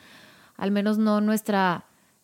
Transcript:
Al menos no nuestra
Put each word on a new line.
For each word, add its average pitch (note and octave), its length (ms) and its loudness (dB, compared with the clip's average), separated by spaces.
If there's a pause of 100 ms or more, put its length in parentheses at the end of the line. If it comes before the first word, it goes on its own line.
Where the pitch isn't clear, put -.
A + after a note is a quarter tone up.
(560)
Al G3 160 -4
menos G#3 280 0
no G#3+ 200 2
nuestra G#3 640 0 (380)